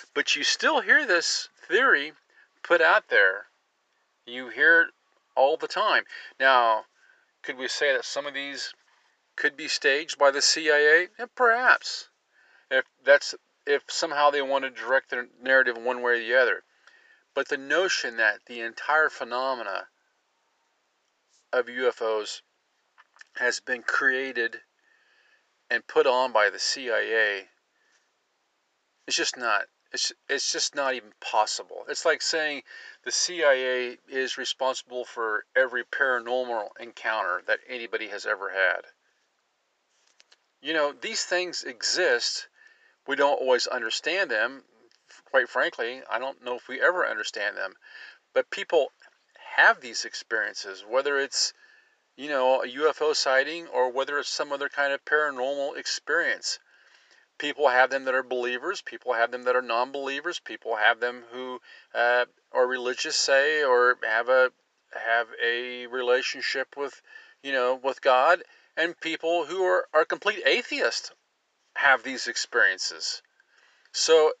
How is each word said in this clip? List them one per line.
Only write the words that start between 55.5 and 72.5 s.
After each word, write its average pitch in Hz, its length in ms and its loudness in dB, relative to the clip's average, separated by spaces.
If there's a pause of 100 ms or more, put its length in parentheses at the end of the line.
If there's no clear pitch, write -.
experience. 139 840 -4 (800)
People 147 300 0
have 127 200 4
them 135 140 -4
that 131 100 -2
are 131 100 0
believers. 123 580 -6
People - 320 -8
have 117 180 0
them 123 120 -10
that 127 120 2
are 127 60 2
non-believers. 139 800 -4
People 113 360 -8
have 110 240 2
them 123 320 -6
who, 127 300 -10 (340)
uh, 120 300 2 (260)
are 127 160 2
religious, 127 480 -4
say, 147 480 2
or 123 400 4
have 113 240 0
a, 127 240 4 (400)
have 113 360 -2 (140)
a 123 460 -4
relationship 127 880 -2
with, 139 260 -8 (400)
you 139 120 -6
know, 131 280 0
with 131 200 -4
God. 147 420 6 (320)
And 165 240 -2
people 165 460 -2
who 180 180 -4
are, 185 300 2
are 156 100 6
complete 190 420 -2
atheists 196 640 -2 (640)
have 131 280 4
these 131 240 -8
experiences. 95 920 -2 (720)